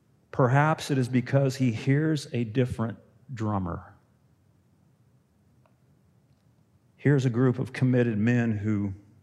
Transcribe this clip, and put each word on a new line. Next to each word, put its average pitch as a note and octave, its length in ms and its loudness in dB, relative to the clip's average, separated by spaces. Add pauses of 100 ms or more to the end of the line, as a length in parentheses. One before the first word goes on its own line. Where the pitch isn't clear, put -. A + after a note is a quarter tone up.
(300)
perhaps C#3+ 600 2
it C#3+ 60 2
is B2 140 0
because C3 460 0
he B2+ 140 0
hears C#3+ 600 -2
a A#2+ 120 -2
different A2+ 520 -2 (360)
drummer." G2+ 640 -6 (3000)
Here's C3+ 280 2
a C3 60 2
group B2 300 2
of G2 120 -6
committed B2 460 2
men A#2 320 2
who G2+ 420 -2 (300)